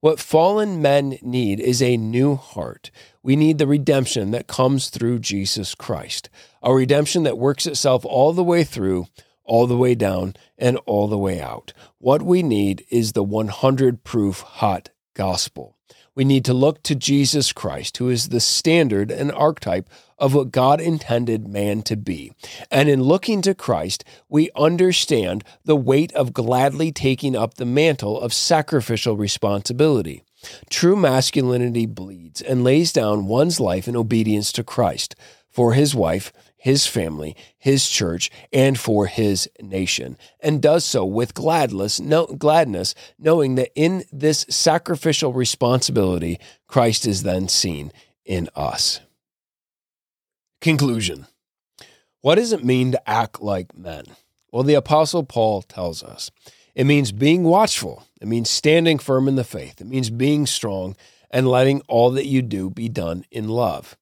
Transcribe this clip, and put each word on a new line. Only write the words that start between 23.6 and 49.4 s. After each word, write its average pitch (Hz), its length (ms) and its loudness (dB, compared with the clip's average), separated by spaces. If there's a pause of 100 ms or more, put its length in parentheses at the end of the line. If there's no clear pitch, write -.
we 156 300 2
understand 147 880 2 (220)
the 156 100 4
weight 135 380 2
of 127 180 0
gladly 135 580 0
taking 135 460 -2
up 113 180 -2
the 127 120 -6
mantle 131 520 0
of 120 140 -4
sacrificial 117 840 0
responsibility. 104 1040 -2 (460)
True 180 260 4
masculinity 127 880 2
bleeds 95 560 -12
and 127 240 0
lays 156 300 4
down 104 320 0
one's 151 340 0
life 95 260 0
in 123 80 -6
obedience 110 580 0
to 113 120 -6
Christ - 520 -2 (340)
for 120 240 2
his 143 200 2
wife, 95 380 -2 (240)
his 139 300 0
family, 78 500 -6 (220)
his 135 300 0
church, 87 420 -4 (220)
and 135 260 2
for 104 280 0
his 101 420 -2 (120)
nation, 95 560 -6 (240)
and 156 200 0
does 156 240 4
so - 200 0
with 107 300 -2
gladness, 123 640 -2
no-, 156 260 0
gladness, 131 680 0 (240)
knowing 151 360 2
that 127 200 0
in 175 360 0
this 151 380 0
sacrificial 156 840 0
responsibility, 117 1080 0 (260)
Christ 117 400 2
is 98 160 -2
then 92 260 -2
seen 73 440 -4 (320)
in 90 320 -4
us. - 440 -4 (1600)